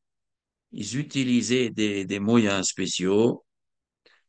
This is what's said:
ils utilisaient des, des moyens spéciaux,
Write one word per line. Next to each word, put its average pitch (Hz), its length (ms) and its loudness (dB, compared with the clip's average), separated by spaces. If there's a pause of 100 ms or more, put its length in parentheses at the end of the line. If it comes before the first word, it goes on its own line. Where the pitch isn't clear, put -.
(720)
ils 104 260 -8
utilisaient 123 720 0
des, 107 340 -2
des 101 160 -4
moyens 101 460 2
spéciaux, 98 800 0 (840)